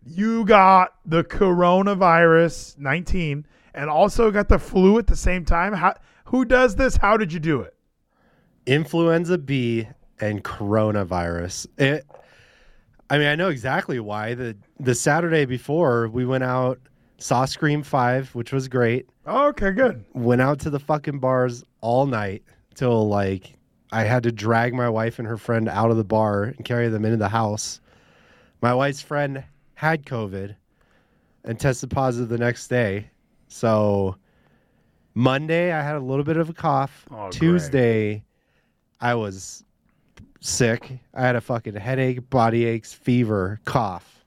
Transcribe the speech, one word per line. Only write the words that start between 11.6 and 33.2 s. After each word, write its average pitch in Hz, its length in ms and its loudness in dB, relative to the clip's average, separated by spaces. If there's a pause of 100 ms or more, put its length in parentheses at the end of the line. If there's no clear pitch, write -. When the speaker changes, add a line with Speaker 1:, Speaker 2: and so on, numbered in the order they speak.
Speaker 2:
It, 143 280 0 (1040)
I 143 80 2
mean, 147 80 2
I 147 80 2
know 175 140 -2
exactly 135 520 -4
why. 107 340 -6
The, 120 220 -8 (240)
the 127 140 0
Saturday 160 500 0
before, 127 640 0
we 123 180 -4
went 131 180 -2
out, 127 340 -2 (400)
saw 127 260 0
Scream 147 380 -2
Five, 131 520 0
which 120 180 -8
was 131 160 -4
great. 123 400 0 (180)
Speaker 1:
Okay, 214 460 0
good. 185 320 0 (100)
Speaker 2:
Went 123 260 2
out 139 200 2
to 160 100 -6
the 143 80 -4
fucking 147 400 -4
bars 127 460 -2 (160)
all 123 260 0
night 104 360 -6 (320)
till, 113 340 2
like, 98 480 -4 (360)
I 110 120 0
had 120 200 0
to 117 80 0
drag 117 420 0
my 123 140 -2
wife 113 300 -2
and 117 100 -8
her 113 100 -6
friend 113 300 -2
out 104 220 2
of 113 60 4
the 110 80 0
bar 104 400 0
and 120 200 -10
carry 120 240 -2
them 107 160 -2
into 113 120 2
the 104 120 0
house. 107 520 -4 (800)
My 123 140 2
wife's 139 280 0
friend 143 420 -6 (300)
had 156 300 -2
covid 101 520 -8 (880)
and 113 160 -6
tested 135 300 -2
positive 123 380 -2
the 117 100 -4
next 120 300 -2
day. 110 400 -2 (380)